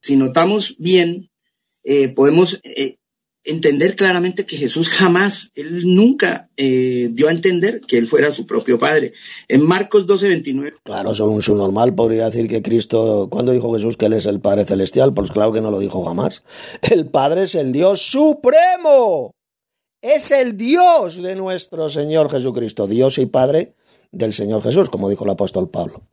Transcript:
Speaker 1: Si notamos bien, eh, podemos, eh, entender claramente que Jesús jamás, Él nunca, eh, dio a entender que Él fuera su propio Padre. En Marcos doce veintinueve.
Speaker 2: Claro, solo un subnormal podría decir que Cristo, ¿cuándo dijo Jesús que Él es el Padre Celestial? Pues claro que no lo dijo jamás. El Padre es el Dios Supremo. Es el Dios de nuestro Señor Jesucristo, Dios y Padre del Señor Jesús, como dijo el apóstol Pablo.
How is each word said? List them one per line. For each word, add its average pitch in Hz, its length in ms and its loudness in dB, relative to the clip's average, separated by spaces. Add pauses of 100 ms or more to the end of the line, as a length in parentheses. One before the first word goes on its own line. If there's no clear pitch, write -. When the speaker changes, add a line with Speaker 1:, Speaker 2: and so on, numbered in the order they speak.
Speaker 1:
Si 143 140 -2
notamos 165 640 0
bien, 175 500 0 (540)
eh, 139 260 2
podemos, 160 540 2
eh, 135 340 -8 (480)
entender 160 520 0
claramente 185 480 0
que - 100 -12
Jesús 143 320 -2
jamás, 185 680 0
Él 175 420 -2
nunca, 220 600 2
eh, 127 560 0
dio 131 160 2
a 190 40 2
entender 175 500 -2
que - 160 -2
Él 117 100 0
fuera 147 240 2
su 123 140 -8
propio 117 320 -2
Padre. 147 360 0 (360)
En 135 160 4
Marcos 196 420 2
doce 196 200 2
veintinueve. 139 560 -4
Speaker 2:
Claro, 98 300 -6
solo 107 180 0
un 107 100 0
subnormal 104 520 0
podría 113 320 0
decir 113 220 -2
que 113 140 -4
Cristo, 110 680 0
¿cuándo 120 220 0
dijo 120 220 0
Jesús 110 240 -2
que 110 80 0
Él 107 80 2
es 107 120 0
el 101 140 -2
Padre 101 260 0
Celestial? 110 480 0
Pues 98 180 -4
claro 107 200 2
que 110 80 -2
no 110 120 -4
lo 98 80 -4
dijo 95 260 -4
jamás. 87 380 -6 (380)
El 170 280 0
Padre 151 340 0
es 185 120 -4
el 135 180 -2
Dios 185 280 2
Supremo. 294 1300 2 (680)
Es 277 300 0
el 254 260 0
Dios 254 640 2
de 180 140 -6
nuestro 185 540 -6
Señor 151 400 0
Jesucristo, 120 580 -4
Dios 127 300 2
y 135 80 2
Padre 135 480 0 (380)
del 107 220 -4
Señor 104 280 -4
Jesús, 143 280 2
como 98 200 -4
dijo 101 140 -4
el 101 80 -2
apóstol 92 380 -4
Pablo. - 320 -10 (120)